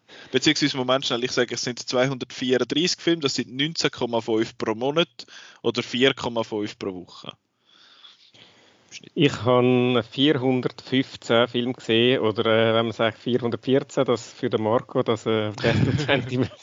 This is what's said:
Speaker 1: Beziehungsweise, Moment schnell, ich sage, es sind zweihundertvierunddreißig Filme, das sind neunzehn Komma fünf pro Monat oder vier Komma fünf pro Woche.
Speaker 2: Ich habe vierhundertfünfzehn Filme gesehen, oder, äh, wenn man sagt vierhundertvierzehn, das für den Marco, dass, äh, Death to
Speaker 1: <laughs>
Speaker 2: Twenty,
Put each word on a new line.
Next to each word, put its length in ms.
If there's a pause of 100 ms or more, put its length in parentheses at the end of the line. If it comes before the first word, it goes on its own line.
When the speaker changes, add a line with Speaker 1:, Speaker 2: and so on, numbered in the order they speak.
(320)
Speaker 1:
Beziehungsweise, 440
Moment 300
schnell, 160
ich 80
sage, 240
es 80
sind 160
zweihundertvierunddreißig 1200
Filme, 220
das 140
sind 180
neunzehn 380
Komma 280
fünf 380
pro 160
Monat 520 (360)
oder 220
vier 300
Komma 280
fünf 380
pro 120 (140)
Woche. 260 (1800)
Speaker 2:
Ich 300
habe 640
vierhundertfünfzehn 1400
Filme 240
gesehen, 480
oder, 260
äh, 280
wenn 120
man 60
sagt 260
vierhundertvierzehn, 840
das 280
für 180
den 120
Marco, 400
dass, 240
äh, 260
Death 320
to 80
Speaker 1:
<laughs> 120
Speaker 2:
Twenty, 360 (220)